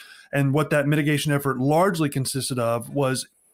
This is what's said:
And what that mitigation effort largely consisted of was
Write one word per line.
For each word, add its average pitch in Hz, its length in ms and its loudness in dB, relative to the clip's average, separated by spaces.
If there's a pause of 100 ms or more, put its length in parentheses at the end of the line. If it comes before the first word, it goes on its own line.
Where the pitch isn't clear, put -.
(320)
And 139 220 0
what 151 160 0
that 143 180 2
mitigation 147 440 0
effort 139 260 0
largely 160 520 2
consisted 131 500 -4
of 117 300 -2
was 135 380 -2 (260)